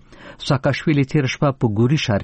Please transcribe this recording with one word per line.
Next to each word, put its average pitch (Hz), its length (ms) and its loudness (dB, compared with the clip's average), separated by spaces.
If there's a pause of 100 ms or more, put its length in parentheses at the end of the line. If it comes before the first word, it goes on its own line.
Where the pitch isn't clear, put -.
(360)
ساکاشویلي 143 680 0
تېره 131 280 0
شپه - 160 0 (120)
په 131 60 0 (120)
ګوري 123 180 4
ښار 104 280 0